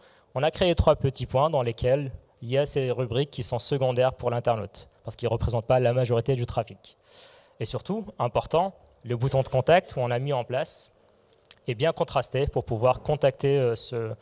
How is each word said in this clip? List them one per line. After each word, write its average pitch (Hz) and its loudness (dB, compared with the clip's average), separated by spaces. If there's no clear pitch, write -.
on 131 -2
a 156 2
créé 175 2
trois 156 6
petits 127 -2
points 143 2
dans 143 0
lesquels 127 0
il 117 -12
y 127 2
a 143 2
ces 135 0
rubriques 123 0
qui - -4
sont 120 0
secondaires 127 2
pour 123 -2
l'internaute, 117 -2
parce 110 -8
qu'ils 120 -2
ne 110 2
représentent 113 0
pas 127 4
la 120 4
majorité 123 2
du 120 -2
trafic. - -8
Et - -4
surtout, 190 -6
important, 156 0
le 120 -4
bouton 131 0
de - -4
contact 165 2
où 139 -4
on 123 -2
a 120 0
mis 139 -2
en 123 -2
place - -6
est 123 -2
bien 147 0
contrasté 143 -2
pour 131 -2
pouvoir 123 0
contacter, 139 2
euh, 123 2
ce, 113 -4